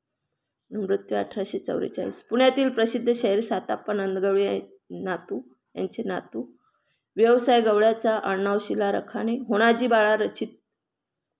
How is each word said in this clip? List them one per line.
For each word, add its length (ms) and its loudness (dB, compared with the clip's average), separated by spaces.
मृत्यू 480 -4
अठराशे 400 -6
चौवेचाळीस. 640 -6
पुण्यातील 460 2
प्रसिद्ध 460 0
शाहीर 260 0
साताप्पा 540 -4
नंदगवळे 640 0
नातू, 500 -8
यांचे 320 -6
नातू. 500 -8
व्यवसाय 440 4
गवळ्याचा, 560 2
आडनाव 440 -2
शिला 320 -2
रखाने. 400 -4
होणाजी 540 2
बाळा 300 4
रचित, 320 -4